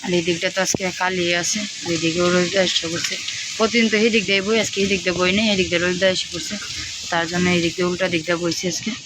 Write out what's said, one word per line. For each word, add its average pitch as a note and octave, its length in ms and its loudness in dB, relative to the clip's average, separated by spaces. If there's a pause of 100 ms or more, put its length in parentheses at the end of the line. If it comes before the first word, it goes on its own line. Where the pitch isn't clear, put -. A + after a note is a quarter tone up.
আর F#3 140 -2
এই E3+ 100 2
দিকটা F3 280 0
তো F#3+ 100 0
আজকে - 180 0 (180)
কালি F3+ 240 0 (160)
আছে, G#3+ 180 -2 (220)
আর - 140 -6
এই D#3+ 80 -2
দিকেও E3+ 320 2
রোদ F3+ 180 2 (100)
এসে E3+ 300 0
করছে। E3+ 220 -4 (420)
প্রতিদিন A3+ 340 4
তো A3 40 2 (100)
এই A#3+ 40 6
দিক G#3+ 200 2
দিয়ে G3 160 4
বই, A3 180 2
আজকে - 200 -4
এই G3+ 80 2
দিক G3 140 2
দিয়ে F3+ 140 0
বই F3+ 180 4
নেই, A3 140 2
এই G3+ 80 2
দিক F3 120 2
দিয়ে E3+ 120 2
রোদ F3+ 200 0 (100)
এসে - 200 -4
করছে, F3 220 -8 (560)
তার E3+ 200 2
জন্য F3 140 2 (100)
এই E3+ 80 4
দিক E3 120 0
দিয়ে F3+ 140 0
উল্টা F3+ 240 -2
দিক E3 140 0
দিয়ে F3 140 0
বইছে E3+ 300 -2
আজকে। - 200 -6 (140)